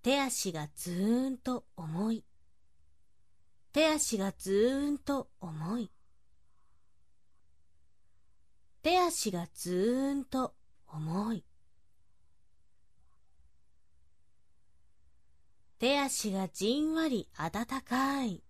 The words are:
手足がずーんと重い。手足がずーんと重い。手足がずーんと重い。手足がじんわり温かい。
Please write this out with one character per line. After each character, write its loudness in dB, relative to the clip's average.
手 2
足 -2
が -6
ず -8
ー 2
ん -6
と -4
重 -2
い。 -4
手 6
足 2
が 0
ず -8
ー 4
ん -2
と -4
重 -6
い。 -6
手 4
足 2
が -4
ず -6
ー 2
ん -2
と -2
重 -2
い。 -8
手 2
足 -2
が -2
じ 0
ん 0
わ 2
り 0
温 -4
か 0
い。 -4